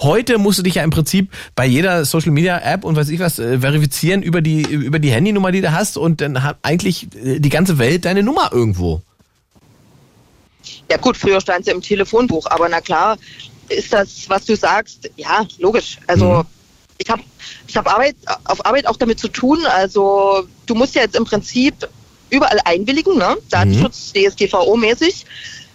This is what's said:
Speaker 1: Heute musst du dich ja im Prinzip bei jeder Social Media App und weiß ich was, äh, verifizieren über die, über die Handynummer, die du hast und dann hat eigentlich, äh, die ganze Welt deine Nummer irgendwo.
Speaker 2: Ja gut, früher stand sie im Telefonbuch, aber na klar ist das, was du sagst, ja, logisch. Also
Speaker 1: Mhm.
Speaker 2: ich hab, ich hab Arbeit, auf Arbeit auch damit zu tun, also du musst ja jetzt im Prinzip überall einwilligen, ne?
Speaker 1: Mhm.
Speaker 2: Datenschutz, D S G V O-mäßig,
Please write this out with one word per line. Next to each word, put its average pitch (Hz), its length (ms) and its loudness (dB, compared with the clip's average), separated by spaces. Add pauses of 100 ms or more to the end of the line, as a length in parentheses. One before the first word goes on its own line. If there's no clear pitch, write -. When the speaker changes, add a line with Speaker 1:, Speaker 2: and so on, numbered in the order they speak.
Speaker 1:
Heute 202 340 2
musst 202 220 2
du 185 40 -4
dich 180 120 0
ja 180 80 0
im 160 80 0
Prinzip 185 420 0 (220)
bei 123 100 0
jeder 160 400 2
Social 160 280 0
Media 170 260 2
App 180 260 -4
und 165 120 -2
weiß 147 120 0
ich 160 100 -4
was, 175 200 -2
äh, 120 220 -2
verifizieren 151 640 0
über 170 200 0
die, 156 180 0
über 147 380 -2
die 147 120 2
Handynummer, 185 420 2
die 190 100 0
du 156 100 0
hast 190 240 -2
und 160 240 0
dann 139 220 -2
hat 147 180 -4
eigentlich, 175 480 -2 (160)
äh, 131 160 -2
die 143 80 2
ganze 165 300 2
Welt 143 260 0
deine 190 180 2
Nummer 294 300 0
irgendwo. 90 480 0 (1900)
Speaker 2:
Ja 165 60 2
gut, 240 200 0
früher 196 240 2
stand 185 240 -2
sie 202 60 -2
im 180 120 -2
Telefonbuch, 208 680 0
aber 165 180 0
na 170 120 -2
klar 180 360 0 (520)
ist - 240 -4
das, 202 360 -2
was 196 180 -2
du 220 100 0
sagst, 196 600 -4
ja, 175 300 -2 (120)
logisch. 196 400 -2 (100)
Also 185 300 4
Speaker 1:
Mhm. 165 40 0 (560)
Speaker 2:
ich - 100 -12
hab, 226 120 -2 (480)
ich - 80 -6
hab 208 160 -2
Arbeit, 262 240 2 (280)
auf - 220 -2
Arbeit 247 200 2
auch - 100 -2
damit 233 240 0
zu 220 80 -6
tun, 277 380 0
also 196 800 2 (220)
du 233 80 -2
musst 247 220 0
ja 269 60 4
jetzt 220 140 -2
im 226 80 0
Prinzip 247 640 -2 (420)
überall 262 340 2
einwilligen, 269 520 0
ne? 214 200 2
Speaker 1:
Mhm. 440 120 -14
Speaker 2:
Datenschutz, 175 640 0
D 196 120 2
S 196 100 2
G 196 140 -2
V 185 180 2
O-mäßig, 233 580 2 (500)